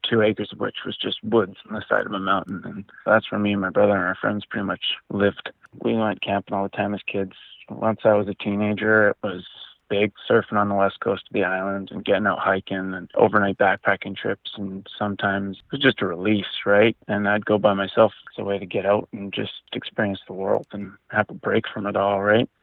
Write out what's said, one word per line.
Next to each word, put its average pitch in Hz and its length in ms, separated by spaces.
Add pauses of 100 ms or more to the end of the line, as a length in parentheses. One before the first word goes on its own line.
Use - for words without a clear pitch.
two 113 180
acres 107 300
of - 80
which - 260
was - 120
just - 260
woods 104 340 (100)
on 107 80
the 101 120
side 104 180
of 104 80
a 98 60
mountain. 95 460
And 98 200 (200)
that's 107 260
where 104 80
me 101 140
and 101 80
my 92 80
brother 101 260
and 95 80
our 92 120
friends 104 300
pretty 104 200
much 92 180 (260)
lived. 101 420 (280)
We 117 160
went 110 260
camping 101 340
all 98 80
the 98 60
time 101 240
as 101 120
kids. 98 280 (360)
Once 107 340
I 110 100
was 104 140
a 101 60
teenager, 104 760
it - 140
was 92 220 (440)
big 101 220 (180)
surfing 113 280
on 101 120
the 101 60
west 98 260
coast 101 280
of - 40
the 104 100
island 95 480
and 110 120
getting 101 240
out 95 120
hiking 95 540
and 90 220
overnight 101 420
backpacking 98 600
trips. - 400
And 95 280 (120)
sometimes 98 640
it - 120
was 139 100
just 135 200
a 104 40
release, 95 400 (200)
right? 104 320 (100)
And 104 220
I'd 104 160
go 107 120
by 101 160
myself. 98 380 (180)
It's - 100
a 107 40
way 98 160
to 98 60
get 92 200
out 101 280
and 98 180
just 107 200 (200)
experience 104 560
the 95 60
world 98 400
and 101 180 (180)
have 107 200
a - 40
break 104 340
from 101 200
it 101 80
all, 98 260
right? 107 280 (140)